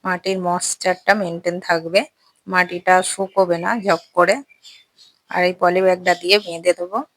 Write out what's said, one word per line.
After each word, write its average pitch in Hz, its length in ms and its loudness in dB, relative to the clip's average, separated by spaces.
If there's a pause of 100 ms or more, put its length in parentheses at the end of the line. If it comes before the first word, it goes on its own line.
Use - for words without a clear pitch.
মাটির 190 360 -4
ময়েশ্চারটা 180 760 -2
মেনটেন 175 460 -4
থাকবে, 165 400 0 (460)
মাটিটা 180 560 0
শুকোবে 185 560 0
না 180 120 -4 (100)
ঝপ 185 220 0 (120)
করে। 180 200 4 (960)
আর 180 140 -2
এই 180 100 0
পলি 180 260 2
ব্যাগটা 180 340 2
দিয়ে 175 240 2
বেঁধে 175 360 -2
দেবো 180 240 -6 (180)